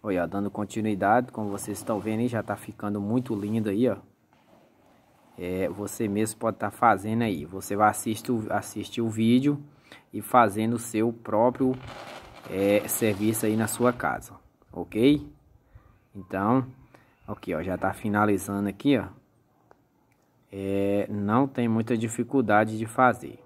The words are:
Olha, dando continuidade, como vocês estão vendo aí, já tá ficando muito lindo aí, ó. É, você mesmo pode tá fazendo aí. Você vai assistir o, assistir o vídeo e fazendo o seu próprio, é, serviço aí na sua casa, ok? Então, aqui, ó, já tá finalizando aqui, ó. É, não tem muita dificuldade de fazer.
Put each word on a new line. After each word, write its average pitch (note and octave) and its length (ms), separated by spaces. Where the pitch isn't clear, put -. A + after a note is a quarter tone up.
Olha, F2+ 240
dando G2 240
continuidade, G#2+ 800
como G#2 180
vocês G2+ 280
estão A2 220
vendo A2 200
aí, A#2+ 80
já A2 160
tá G2+ 120
ficando G#2 460
muito A#2+ 320
lindo G#2 360
aí, A2 200
ó. G2 80
É, F#2 340
você G2+ 380
mesmo G#2+ 320
pode A2+ 180
tá G#2 120
fazendo A2 540
aí. E2+ 220
Você F#2+ 300
vai G#2+ 140
assistir A2 420
o, A2 200
assistir G#2 500
o A2+ 80
vídeo B2+ 540
e G#2+ 80
fazendo A2 520
o A#2+ 40
seu A2+ 340
próprio, A#2+ 600
é, G2+ 360
serviço A2 600
aí G#2+ 80
na A2 100
sua A#2+ 260
casa, D#2 420
ok? C3 560
Então, G#2 540
aqui, F#2 300
ó, D#2+ 80
já F2+ 140
tá F#2 160
finalizando G#2 760
aqui, C3+ 280
ó. F2+ 100
É, G2 580
não G#2+ 380
tem B2 200
muita A2+ 300
dificuldade A2 800
de A2 80
fazer. A#2 600